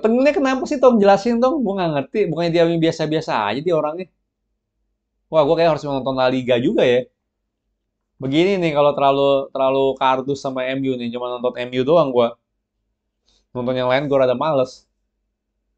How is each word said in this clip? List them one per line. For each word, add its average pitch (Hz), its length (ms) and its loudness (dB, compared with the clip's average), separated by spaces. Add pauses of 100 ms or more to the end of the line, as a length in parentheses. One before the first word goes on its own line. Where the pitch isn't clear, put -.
Tengilnya 254 320 2
kenapa 262 320 -2
sih, 302 80 -4
Tom? 254 240 4
Jelasin 196 400 2
dong. 254 240 0
Gua 196 160 -4
nggak 165 160 -2
ngerti. 139 320 -4
Bukannya 165 240 -2
dia 170 160 4
biasa-biasa 160 640 -2 (160)
aja 117 160 -4
dia 175 80 0
orangnya. 156 400 -4 (1200)
Wah, 156 160 4
gua 160 80 4
kayak 165 180 4
harus 143 140 -8
nonton 135 240 -4
La 131 160 0
Liga 127 320 0
juga 170 240 0
ya. 123 240 2 (1120)
Begini 165 400 0
nih 160 160 -2
kalau 143 160 4
terlalu, 139 560 2
terlalu 135 360 0 (120)
kardus 131 480 -2
sama 131 240 -6
M 135 160 -4
U 135 80 -2
nih. 120 160 -6
Cuma 123 240 -8
nonton 123 240 -4
M 123 160 -8
U 127 160 -2
doang 151 240 2
gua. 120 240 0 (1200)
Nonton 123 240 -4
yang 123 80 0
lain 131 240 2
gua 135 160 2
rada 123 80 0
males. 139 480 -2 (920)